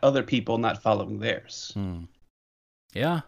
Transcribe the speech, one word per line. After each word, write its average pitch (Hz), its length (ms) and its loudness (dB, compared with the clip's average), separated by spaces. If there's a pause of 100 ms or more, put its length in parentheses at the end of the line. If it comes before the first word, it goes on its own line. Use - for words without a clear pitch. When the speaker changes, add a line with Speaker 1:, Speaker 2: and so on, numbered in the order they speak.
Speaker 1:
other 135 200 4
people 117 340 0
not 110 240 0
following 110 380 0
theirs. - 540 -6
Speaker 2:
Hmm. 90 300 -6 (880)
Yeah. 156 340 0